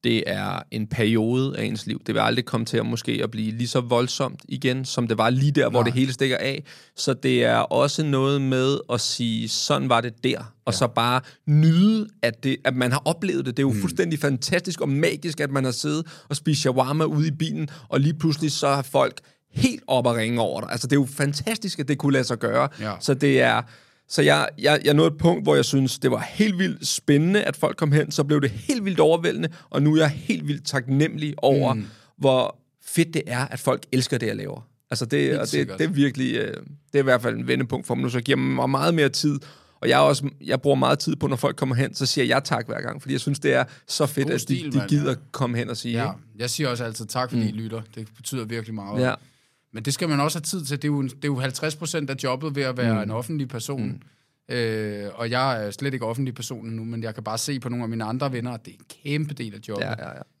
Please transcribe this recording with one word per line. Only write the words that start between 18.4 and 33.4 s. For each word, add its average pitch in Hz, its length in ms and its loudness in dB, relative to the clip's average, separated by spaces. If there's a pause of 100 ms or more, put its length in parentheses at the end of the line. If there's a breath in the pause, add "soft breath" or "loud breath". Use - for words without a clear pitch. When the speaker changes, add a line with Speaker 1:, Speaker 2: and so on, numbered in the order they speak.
Speaker 1:
så - 140 -2
er 139 160 2
folk - 380 0 (300 soft breath)
helt - 360 0
op 127 200 4
at 117 100 4
ringe 117 240 0
over 98 200 0
dig. - 120 -8
Altså, 120 140 -4
det 131 100 4
er 143 40 6
jo 131 100 2
fantastisk, 170 680 -4
at 139 100 -4
det 147 100 0
kunne 143 140 2
lade 135 120 4
sig 117 140 -2
gøre. 120 300 0 (120)
Speaker 2:
Ja. 107 200 -4
Speaker 1:
Så 139 140 2
det 135 260 4
er, 117 220 4 (460 soft breath)
så - 140 0
jeg, 147 260 4 (100)
jeg, 147 260 4
jeg 147 100 4
nåede 156 180 6
et 147 60 -12
punkt, 170 260 4
hvor 151 100 6
jeg 139 100 6
synes, 135 340 2
det 127 120 2
var 117 100 0
helt 208 380 0
vildt 180 280 -2
spændende, 165 560 4
at - 140 -4
folk 143 200 0
kom 151 160 0
hen, 151 180 2
så 147 140 0
blev 147 160 2
det 135 100 0
helt 202 340 -2
vildt 180 160 0
overvældende, 165 480 2 (220 loud breath)
og 139 120 0
nu 151 120 6
er 156 60 6
jeg 151 100 4
helt 151 380 -4
vildt 143 180 -6
taknemmelig 143 680 -2
over, 135 380 4
Speaker 2:
Mm. 107 120 -6 (320 loud breath)
Speaker 1:
hvor 127 380 2 (300)
fedt 165 280 0
det 156 120 -2
er, 123 200 -2